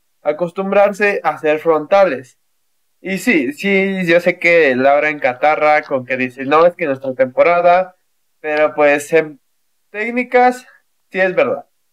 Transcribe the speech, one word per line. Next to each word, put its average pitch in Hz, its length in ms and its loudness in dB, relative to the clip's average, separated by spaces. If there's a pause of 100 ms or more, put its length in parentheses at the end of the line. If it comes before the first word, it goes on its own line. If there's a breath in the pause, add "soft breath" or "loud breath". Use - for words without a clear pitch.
(220)
acostumbrarse 196 1000 -2
a 151 140 -4
ser 156 220 -2
frontales. 160 800 0 (640)
Y 185 180 -6
sí, 156 340 -2
sí, 190 520 -2
yo 170 140 2
sé 175 200 -2
que 165 360 2
Laura 143 340 2
en 151 100 -8
catarra 151 640 0
con 131 220 -6
que 131 120 -6
dice, 127 280 -8
"No, 151 200 2
es 175 100 0
que 175 100 -8
nuestra 131 280 -6
temporada", 175 840 0 (460)
pero 151 340 -2
pues 143 380 0
en 156 260 0 (520)
técnicas 247 760 -2 (440 soft breath)
sí 185 80 -4
es 185 160 0
verdad. 131 300 -2 (280)